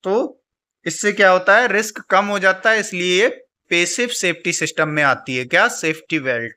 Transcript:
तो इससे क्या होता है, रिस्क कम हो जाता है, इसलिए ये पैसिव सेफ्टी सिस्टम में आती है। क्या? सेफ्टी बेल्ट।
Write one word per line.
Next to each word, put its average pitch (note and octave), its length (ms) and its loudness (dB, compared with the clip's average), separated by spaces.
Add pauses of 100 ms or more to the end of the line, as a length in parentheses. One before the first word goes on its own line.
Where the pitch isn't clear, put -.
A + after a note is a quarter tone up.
तो A3+ 380 -2 (440)
इससे F#3 260 -2
क्या G3 180 4
होता F#3 280 4
है, A#3+ 100 2
रिस्क G#3+ 320 -4
कम G3 260 0
हो G3+ 140 -4
जाता F#3+ 320 2
है, A3 80 2
इसलिए F3+ 420 -2
ये B3 80 4 (400)
पैसिव F3 380 0
सेफ्टी F3 460 -4
सिस्टम D#3 360 -2
में D3+ 140 0
आती C3 320 0
है। B2+ 100 -4
क्या? F3 220 2
सेफ्टी D#3+ 520 -4
बेल्ट। A#2 380 -4